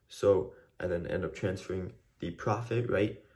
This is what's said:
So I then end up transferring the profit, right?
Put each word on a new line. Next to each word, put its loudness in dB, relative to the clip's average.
So 4
I -2
then -2
end -2
up -4
transferring -4
the -4
profit, -2
right? 2